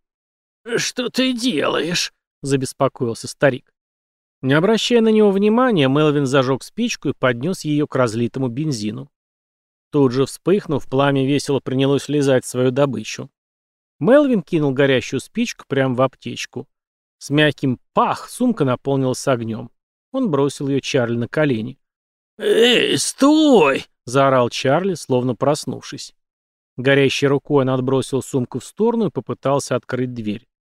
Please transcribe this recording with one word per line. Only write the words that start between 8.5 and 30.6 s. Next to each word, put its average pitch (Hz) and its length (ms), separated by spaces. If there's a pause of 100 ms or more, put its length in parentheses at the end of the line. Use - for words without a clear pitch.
Тут 135 220
же 131 140
вспыхнув, 180 600
пламя 139 400
весело 139 340
принялось 135 500
лизать 139 340
свою 127 260
добычу. 127 600 (680)
Мелвин 254 420
кинул 151 300
горящую 135 480
спичку - 460
прямо 135 280
в 123 80
аптечку. - 680 (480)
С - 140
мягким 143 500 (140)
«пах» 208 340
сумка 226 380
наполнилась 131 600
огнём. 117 440 (420)
Он 262 180
бросил 139 380
её 139 120
Чарли 120 360
на 117 100
колени. 131 520 (580)
«Эй, 208 640
стой!» 262 880 (180)
заорал 131 460
Чарли, 175 420
словно 127 420
проснувшись. 131 800 (600)
Горящей 139 520
рукой 139 340
он 127 80
отбросил 127 500
сумку 123 380
в - 80
сторону 226 400
и 147 40
попытался - 640
открыть 127 380
дверь. 107 340 (160)